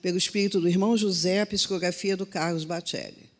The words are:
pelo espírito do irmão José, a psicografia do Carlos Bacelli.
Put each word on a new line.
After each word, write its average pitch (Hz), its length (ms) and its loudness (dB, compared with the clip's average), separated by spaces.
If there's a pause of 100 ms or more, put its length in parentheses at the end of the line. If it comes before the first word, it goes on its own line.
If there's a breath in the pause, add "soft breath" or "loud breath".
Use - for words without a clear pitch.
pelo 180 160 -2
espírito 196 420 0
do 170 80 2
irmão 190 300 4
José, 190 460 2
a 208 40 0
psicografia 190 680 -2
do 190 80 -4
Carlos 165 400 -2
Bacelli. 165 640 -8 (120)